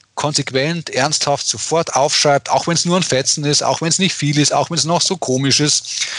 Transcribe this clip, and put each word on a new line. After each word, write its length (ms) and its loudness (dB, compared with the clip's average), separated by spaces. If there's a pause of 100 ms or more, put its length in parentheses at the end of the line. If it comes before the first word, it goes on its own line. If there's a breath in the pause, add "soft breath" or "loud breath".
(160)
konsequent, 760 -2
ernsthaft 580 0
sofort 480 -2
aufschreibt, 540 2
auch 160 2
wenn's 180 0
nur 140 2
ein 60 2
Fetzen 420 0
ist, 160 2
auch 200 0
wenn's 180 0
nicht 160 0
viel 240 0
ist, 140 4
auch 180 0
wenn's 140 -2
noch 160 0
so 160 0
komisch 420 0
ist, 260 0 (340 loud breath)